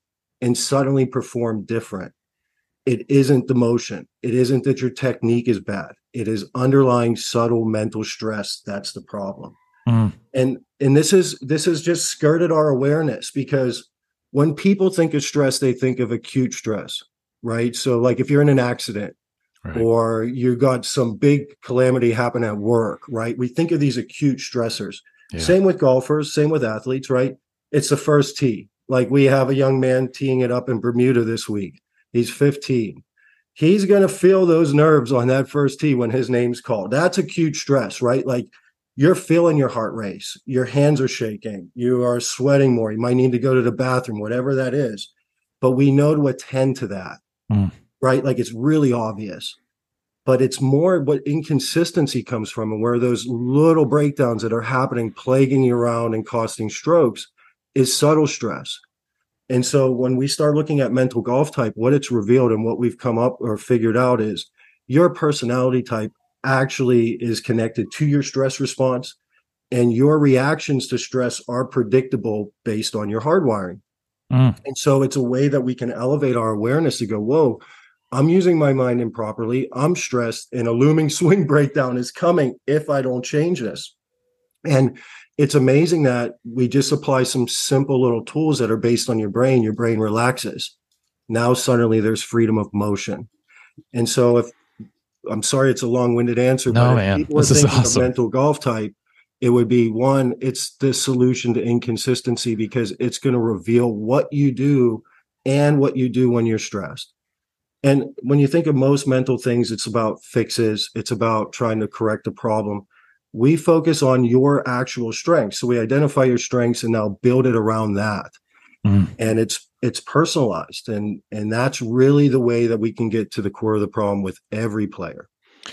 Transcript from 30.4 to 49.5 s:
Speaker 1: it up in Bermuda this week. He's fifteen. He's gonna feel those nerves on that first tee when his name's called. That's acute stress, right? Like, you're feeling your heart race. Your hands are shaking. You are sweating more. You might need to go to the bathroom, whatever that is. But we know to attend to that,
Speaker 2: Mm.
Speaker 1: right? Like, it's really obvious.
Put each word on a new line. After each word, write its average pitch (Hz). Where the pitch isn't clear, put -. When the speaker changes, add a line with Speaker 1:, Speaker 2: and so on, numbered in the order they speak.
Speaker 1:
it 120
up 123
in 113
Bermuda 120
this 113
week. 101
He's 120
fifteen. 135
He's 196
gonna 196
feel 185
those 160
nerves 147
on 123
that 135
first 143
tee 151
when 120
his 127
name's 120
called. 104
That's 180
acute 160
stress, 127
right? 127
Like, 123
you're 156
feeling 165
your 131
heart 110
race. 101
Your 127
hands 143
are 131
shaking. 104
You 123
are 123
sweating 135
more. 110
You 110
might 123
need 127
to 120
go 131
to 127
the 120
bathroom, 127
whatever 127
that 131
is. 123
But 127
we 139
know 147
to 143
attend 131
to 117
that, 95
Speaker 2:
Mm. 98
Speaker 1:
right? 131
Like, 131
it's 113
really 139
obvious. 110